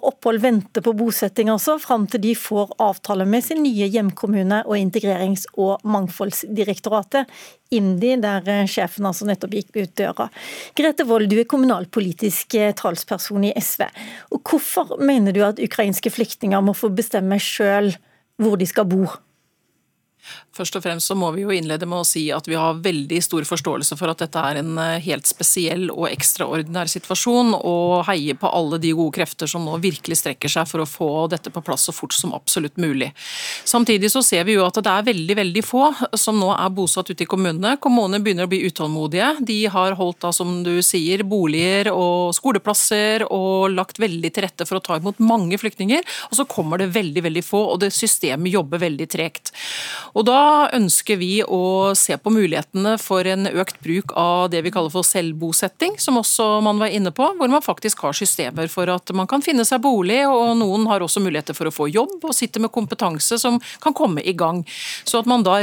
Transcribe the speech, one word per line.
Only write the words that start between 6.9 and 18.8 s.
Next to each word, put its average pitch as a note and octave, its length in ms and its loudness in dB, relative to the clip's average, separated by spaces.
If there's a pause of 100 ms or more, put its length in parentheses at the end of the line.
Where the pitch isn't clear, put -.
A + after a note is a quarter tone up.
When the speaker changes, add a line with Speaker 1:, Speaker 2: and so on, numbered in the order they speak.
Speaker 1:
imdi, A3 500 2
der, G3+ 240 0
eh, G3+ 240 2
sjefen G3 400 -2
altså F#3 160 -4
nettopp G3+ 320 -2
gikk G#3 240 -6
ut F3+ 140 -6
døra. G3+ 340 -2 (460)
Grete D4 320 2
Wold, A3+ 200 4
du G#3 120 4
er A#3 60 4
kommunalpolitisk, G#3 1080 0
eh, G#3 200 4
talsperson G3+ 720 -2
i G#3 100 0
S - 240 -4
V. G3+ 100 0 (420)
Og - 120 -4
hvorfor - 560 -2
mener B3+ 340 4
du G3+ 100 4
at G#3 140 0
ukrainske G3+ 540 -2
flyktninger G3+ 500 0
må G3 160 4
få G#3+ 160 0
bestemme G3 480 0
selv G3+ 560 0 (400)
hvor G#3+ 220 2
de F3+ 80 0
skal G#3+ 180 0